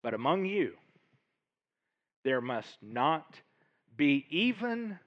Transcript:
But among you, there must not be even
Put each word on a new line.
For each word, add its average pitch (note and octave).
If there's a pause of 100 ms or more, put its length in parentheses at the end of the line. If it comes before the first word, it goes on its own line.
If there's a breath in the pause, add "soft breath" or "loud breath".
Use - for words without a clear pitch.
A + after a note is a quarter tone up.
But A#2
among D3
you, F#3+ (1400)
there C3
must A#2+
not B2 (560)
be C#3
even A3+